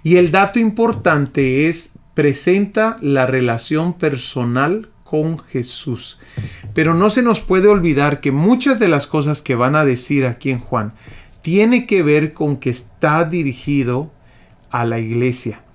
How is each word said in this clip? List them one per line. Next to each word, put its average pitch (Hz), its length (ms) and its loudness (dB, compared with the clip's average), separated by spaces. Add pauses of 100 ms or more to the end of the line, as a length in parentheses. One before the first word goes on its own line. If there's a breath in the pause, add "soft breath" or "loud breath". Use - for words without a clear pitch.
Y 160 140 4
el 180 160 4
dato 196 260 2
importante 156 1080 0
es, - 320 -6 (160)
presenta 202 840 0
la 139 280 2
relación 131 680 -2
personal 139 960 -4 (140)
con 156 340 -2
Jesús. - 800 -10 (560 loud breath)
Pero 160 220 2
no 196 160 4
se 254 100 2
nos 233 200 2
puede 185 260 2
olvidar 147 540 2
que 143 100 0
muchas 233 480 2
de 220 80 2
las 147 180 2
cosas 151 380 -2
que 139 100 -2
van 123 220 0
a 156 100 2
decir 135 400 0
aquí 123 240 -4
en 127 100 -4
Juan 107 340 -4 (500 loud breath)
tiene 226 420 2
que 196 160 2
ver 151 320 2
con 143 240 -2
que 127 140 -4
está 156 540 -2
dirigido 143 840 -2 (600 soft breath)
a 120 140 -2
la 117 140 -2
iglesia. 120 600 -4 (140)